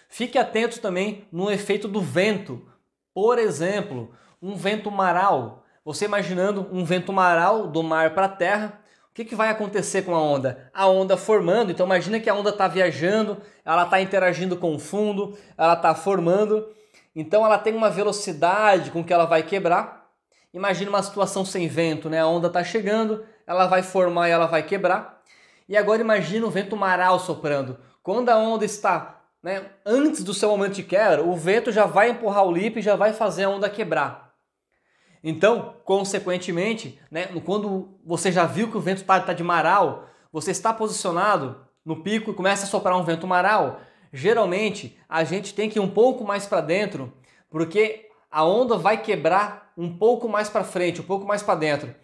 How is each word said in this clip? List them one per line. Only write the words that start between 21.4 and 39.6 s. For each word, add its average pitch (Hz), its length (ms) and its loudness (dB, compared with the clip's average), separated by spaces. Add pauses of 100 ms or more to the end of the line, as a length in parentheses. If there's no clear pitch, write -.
sem 180 220 -2
vento, 156 420 -2
né? 160 100 0
A 160 80 4
onda 170 220 2
tá 175 140 0
chegando, 214 600 -2 (220)
ela 180 200 2
vai 185 140 4
formar 175 460 2
e 170 40 4
ela 170 160 4
vai 160 160 0
quebrar. 185 580 -2 (460)
E 196 100 0
agora 208 240 4
imagina 214 440 0
o 202 60 -2
vento 196 240 -4
maral 185 420 2
soprando. 143 600 -4 (260)
Quando 233 240 -2
a 226 100 6
onda 220 280 0
está, 175 560 -4 (200)
né, 190 260 -8 (180)
antes 262 360 0
do 185 120 -6
seu 208 160 0
momento 202 240 0
de 180 100 -8
quebra, 180 400 4
o 175 100 0
vento 202 380 0
já 202 140 4
vai 190 240 4
empurrar 208 360 2
o 180 60 2
lip 214 260 -2
e 220 40 -4
já 196 160 2
vai 214 160 2
fazer 196 320 -2
a 196 40 2
onda 202 200 -2
quebrar. 160 640 -4 (920)
Então, 165 520 0 (100)
consequentemente, 190 1120 -4 (100)
né, 170 180 -8 (180)
quando 196 600 -4
você 170 260 -2
já 175 140 4
viu 196 240 -2
que 226 60 -6
o 196 60 -4
vento 190 240 -4
tá, 190 160 4
tá 180 100 -4
de 170 120 -4
maral, 170 680 0 (240)